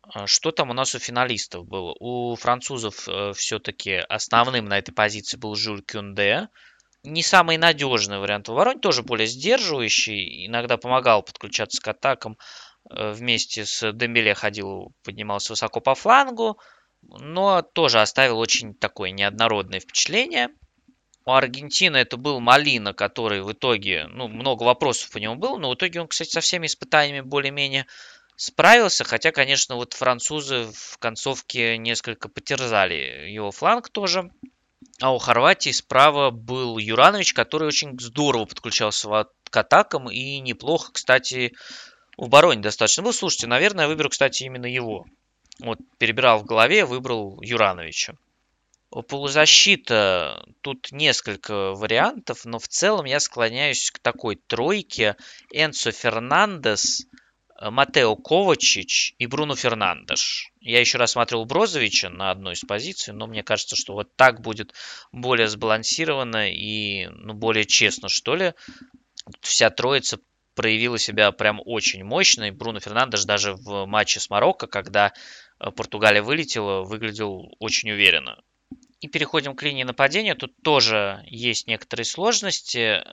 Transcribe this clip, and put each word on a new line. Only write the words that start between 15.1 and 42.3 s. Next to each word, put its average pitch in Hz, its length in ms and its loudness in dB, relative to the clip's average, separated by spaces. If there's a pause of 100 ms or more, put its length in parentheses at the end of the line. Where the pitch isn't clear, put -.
высоко 110 280 -4
по 135 140 2
флангу, 226 640 2 (440)
но 175 600 0
тоже 123 380 4
оставил 117 380 2
очень 113 360 -2
такое 98 380 -6
неоднородное 101 640 0
впечатление. 247 680 -2 (760)
У 127 60 -2
Аргентины 135 680 2
это 127 180 0
был 131 240 -4
Молина, 120 540 4
который 101 480 -2
в 101 100 -8
итоге, 101 560 0
ну, 123 180 -10
много 113 380 -4
вопросов 123 460 2
по - 80 -12
нему 110 180 -6
было, 254 200 -6
но 147 140 -6
в 127 40 -4
итоге 170 260 -4
он, 165 80 -10
кстати, - 220 -6
со 165 100 -2
всеми 165 260 -2
испытаниями 147 540 0
более-менее 139 640 -4 (540)
справился, 208 640 6
хотя, - 280 0
конечно, 135 440 0
вот 120 160 -6
французы 131 800 -4
в - 260 -18
концовке 117 800 -4
несколько 113 520 -6
потерзали 92 1000 -2
его 104 200 -6
фланг 214 400 0
тоже. 185 400 -4 (720)
А 131 140 2
у 120 40 0
Хорватии 131 520 4
справа 139 600 4
был 117 480 -6
Юранович, 131 560 4
который 151 340 0
очень 143 320 -4
здорово 120 460 0
подключался - 640 -4
в 104 40 -2
а-, 107 160 2 (220)
к - 60 -4
атакам 135 540 2
и 135 300 -8
неплохо, 131 520 -4
кстати, 127 600 2 (640)
в - 80 -10
обороне 135 380 8